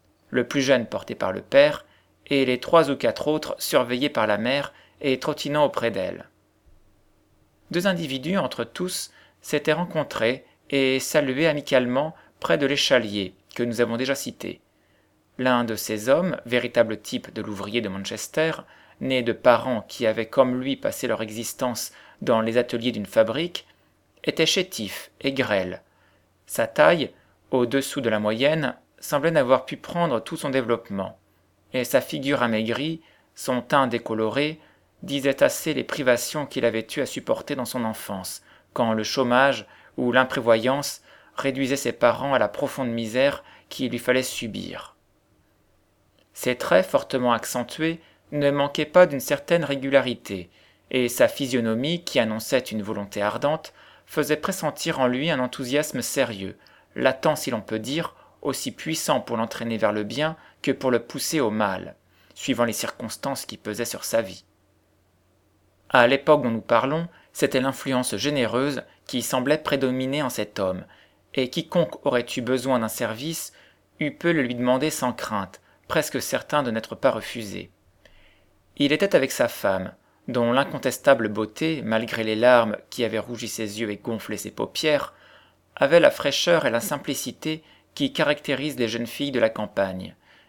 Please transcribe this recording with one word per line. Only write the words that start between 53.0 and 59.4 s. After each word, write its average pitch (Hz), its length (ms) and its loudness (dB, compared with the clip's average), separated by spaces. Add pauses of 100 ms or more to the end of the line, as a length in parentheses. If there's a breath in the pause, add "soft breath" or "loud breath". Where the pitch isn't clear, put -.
ardente, 139 500 -2 (340 soft breath)
faisait 147 300 0
pressentir 156 640 -4
en 127 60 6
lui 131 240 0
un 139 100 0
enthousiasme 131 640 -2
sérieux, 104 560 -2 (380 soft breath)
latent 131 400 2
si - 140 -6
l'on 113 100 -2
peut 110 180 -4
dire, 135 380 -6 (260 soft breath)
aussi 131 300 -4
puissant 156 480 -2
pour 120 160 -4
l'entraîner 113 400 -4